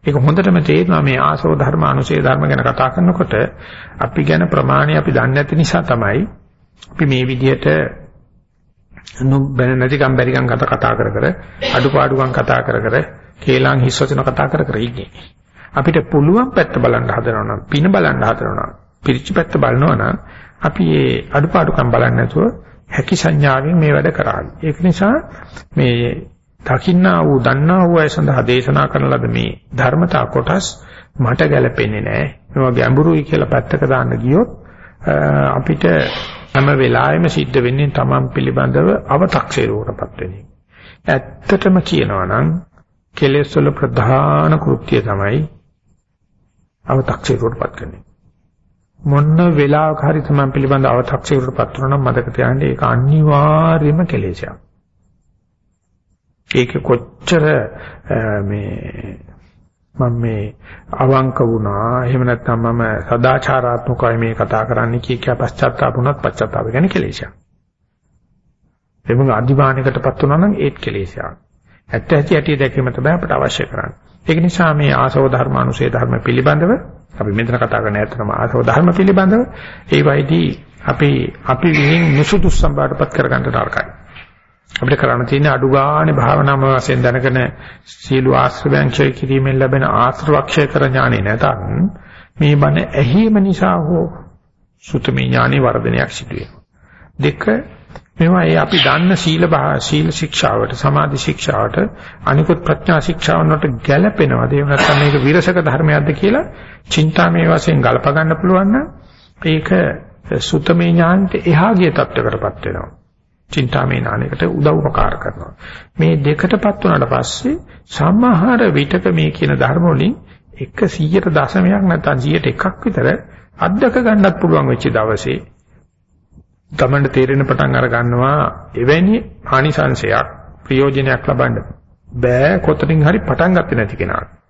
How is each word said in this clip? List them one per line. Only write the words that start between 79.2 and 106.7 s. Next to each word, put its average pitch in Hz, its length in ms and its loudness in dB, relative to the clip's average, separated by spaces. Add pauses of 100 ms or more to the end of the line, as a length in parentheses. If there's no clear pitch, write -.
ඒ 147 160 2
වයිදී 147 440 2 (340)
අපි, 143 280 0 (320)
අපි 139 280 0
විහිං 156 420 2
නුසුදුස්සම් 156 640 4
බාටපත් 139 380 -2
කරගන්න 127 340 -2
තරකයි. - 540 -4 (720)
අපිට 131 280 -2
කරන්න 123 260 0
තියෙන්නේ 143 260 2
අඩු 131 180 0
ගානේ 143 460 2
භාවනාම 139 480 2
වශයෙන් 131 380 0
දැනගෙන 127 380 0 (420)
සියලු 131 520 -2
ආශ්‍රවයන් 139 560 0
ක්ෂය 139 220 0
කිරීමෙන් 131 460 -2
ලැබෙන 131 260 2
ආශ්‍රවක්ෂය 139 840 0
කර 147 160 0
ඥානෙ 127 360 2
නැතත් 107 260 -2 (920)
මේ 147 200 4
බණ 147 220 2 (160)
ඇහිම 196 460 4
නිසා 190 400 2
හෝ 165 260 0 (760)
සුතමේ 131 420 -2
ඥානෙ 123 340 2
වර්ධනයක් 58 520 0
සිදු - 240 -12
වෙනවා. - 260 -14 (540)
දෙක, 143 280 -2 (720)
මේවා 175 300 2
ඒ 160 140 2
අපි 160 220 0
දන්න 170 380 2
සීල 165 300 0
භා-, 143 320 0
සීල 156 320 0
ශික්ෂාවට, 113 640 -2
සමාධි 143 440 0
ශික්ෂාවට, - 600 -2 (440)
අනිකුත් 156 420 0
ප්‍රඥා 156 380 0
ශික්ෂාවන් 160 500 0
වලට 151 300 -2
ගැලපෙනවද? 139 720 2
එහෙම 143 160 0
නැත්නම් 143 300 2
මේක 147 200 2
විරසක 170 400 2
ධර්මයක්ද 151 540 0
කියලා 233 320 0 (400)